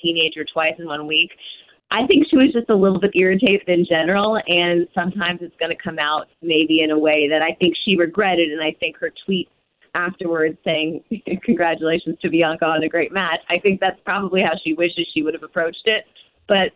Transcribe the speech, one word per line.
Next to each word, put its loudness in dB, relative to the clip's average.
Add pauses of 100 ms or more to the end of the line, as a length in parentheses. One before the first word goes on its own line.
teenager -2
twice -2
in -12
one -8
week, -2 (600)
I -2
think 4
she 4
was 6
just -2
a 4
little 4
bit 0
irritated 2
in 4
general, 0
and 2
sometimes -4
it's -14
gonna -4
come -8
out -2 (140)
maybe 2
in 0
a 2
way 2
that 0
I -2
think 2
she 2
regretted, 2
and -6
I -2
think -8
her -6 (140)
tweet -2 (460)
afterwards -2
saying, -2 (180)
<laughs> -6
"Congratulations 0
to -4
Bianca 2
on 2
a -2
great -2
match," -2 (100)
I 0
think 0
that's -2
probably -2
how 0 (100)
she -2
wishes -2
she 0
would -2
have -12
approached -4
it. 0 (420)
But, 2